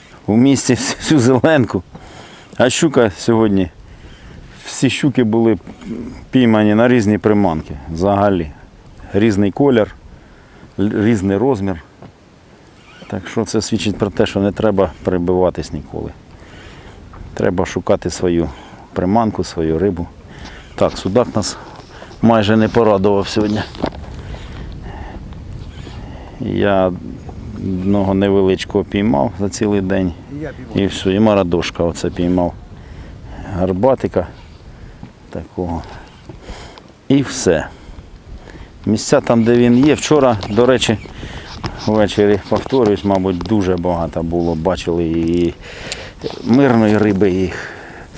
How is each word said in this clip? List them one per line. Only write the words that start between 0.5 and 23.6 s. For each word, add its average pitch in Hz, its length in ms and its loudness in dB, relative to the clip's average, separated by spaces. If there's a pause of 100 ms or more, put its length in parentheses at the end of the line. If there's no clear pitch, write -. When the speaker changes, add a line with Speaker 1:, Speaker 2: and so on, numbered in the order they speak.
Speaker 1:
всю 160 460 0
зеленку. 127 640 2 (760)
А 123 120 4
щука 123 480 2
сьогодні, 104 520 2 (960)
всі - 240 0
щуки 131 340 0
були 113 340 2 (720)
піймані 110 440 4
на 117 120 6
різні 107 300 4
приманки 92 560 0 (180)
взагалі. 95 600 2 (600)
Різний 101 380 2
колір, 120 440 2 (840)
л-, 104 240 0
різний 98 340 2
розмір. 98 460 -2 (1200)
Так 101 200 -8
що 113 180 -2
це 110 160 -2
свідчить 104 360 -2
про 104 120 0
те, 101 160 2
що 101 140 -2
не 101 120 2
треба 95 400 2 (120)
перебиватись 90 720 0
ніколи. - 380 -10 (1200)
Треба 95 320 0
шукати 92 440 -2
свою 85 400 0 (440)
приманку, 101 500 0
свою 80 360 -2
рибу. 85 280 -2 (680)
Так, 85 220 0
судак 107 380 0
нас - 220 -4 (640)
майже 110 360 4
не 107 100 4
порадував 101 600 4
сьогодні. 107 340 0 (2750)